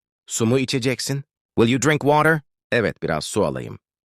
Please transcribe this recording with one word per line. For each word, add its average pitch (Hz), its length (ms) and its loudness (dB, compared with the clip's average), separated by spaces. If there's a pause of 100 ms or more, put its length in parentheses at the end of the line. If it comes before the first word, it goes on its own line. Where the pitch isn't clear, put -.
(260)
Su - 200 -2
mu 123 120 4
içeceksin? 131 640 -4 (340)
Will 117 140 4
you 127 100 0
drink 147 180 2
water? 151 400 4 (320)
Evet, 110 300 0
biraz 78 220 -4
su 104 200 -2
alayım. 64 340 -6 (300)